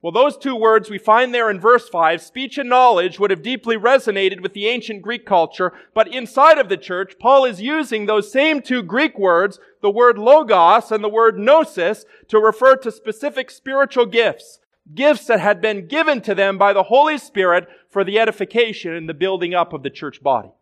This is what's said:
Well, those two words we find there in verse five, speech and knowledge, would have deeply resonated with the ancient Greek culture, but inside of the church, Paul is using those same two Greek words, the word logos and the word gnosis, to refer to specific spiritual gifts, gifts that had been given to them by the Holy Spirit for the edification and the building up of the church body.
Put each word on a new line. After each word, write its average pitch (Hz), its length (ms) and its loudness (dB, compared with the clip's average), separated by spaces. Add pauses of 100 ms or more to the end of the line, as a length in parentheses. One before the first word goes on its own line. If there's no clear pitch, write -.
Well, 170 100 -8
those 277 240 0
two 269 200 -8
words 220 340 0
we 202 80 -12
find 240 340 2
there 226 180 -2
in 190 100 -6
verse 233 280 2
five, 165 320 -2
speech - 380 -12
and 254 100 -8
knowledge, 220 520 2
would 202 100 0
have 170 120 -4
deeply 226 340 -6
resonated 202 640 0
with 190 120 -8
the 202 140 -8
ancient 226 340 -6
Greek 214 240 -10
culture, 180 480 -2 (220)
but 226 180 0
inside 277 460 2
of 226 100 -2
the 190 80 -2
church, 190 440 -10
Paul 262 240 4
is 208 180 -6
using 240 440 -6
those 208 240 -2
same 294 300 0
two 247 220 -6
Greek 220 340 -4
words, 190 440 0 (220)
the 202 80 0
word 233 280 2
logos 220 720 4
and 214 120 -4
the 214 60 -4
word 220 300 0
gnosis, 214 680 0 (220)
to 214 140 0
refer 220 360 4
to 254 140 -10
specific 254 600 -10
spiritual 269 560 -2
gifts, 220 520 -4 (360)
gifts 269 320 0
that 220 140 0
had 190 200 -2
been 202 260 -6
given 302 320 -2
to 196 160 -6
them 196 220 -2
by 196 160 2
the 196 120 0
Holy 285 340 0
Spirit 180 500 -2 (220)
for 196 140 -4
the 202 140 -2
edification 196 760 -4
and 165 120 -12
the 160 60 -12
building 175 400 -4
up 170 220 -4
of 143 80 -12
the 135 80 -8
church - 320 -16
body. 127 260 -2 (140)